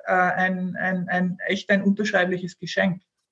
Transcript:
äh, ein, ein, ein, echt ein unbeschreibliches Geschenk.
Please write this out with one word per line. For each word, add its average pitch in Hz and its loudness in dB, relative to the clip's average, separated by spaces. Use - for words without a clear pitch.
äh, 190 -2
ein, 185 2
ein, 185 -2
ein, 180 0
echt 190 -4
ein 196 4
unbeschreibliches 185 0
Geschenk. 190 -2